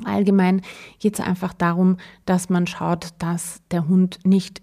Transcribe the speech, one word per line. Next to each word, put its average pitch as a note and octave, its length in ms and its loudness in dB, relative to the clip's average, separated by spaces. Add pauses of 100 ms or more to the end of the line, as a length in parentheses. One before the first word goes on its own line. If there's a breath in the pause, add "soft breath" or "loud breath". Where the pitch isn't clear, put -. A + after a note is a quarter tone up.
allgemein G3 560 2 (380 loud breath)
geht's G#3 200 -2
einfach F3+ 320 -4
darum, F3+ 460 2 (280 loud breath)
dass F3+ 240 0
man F3 180 2
schaut, E3+ 420 -4 (100)
dass E3+ 420 -6 (100)
der E3+ 180 -2
Hund F#3 340 2
nicht F#3+ 400 0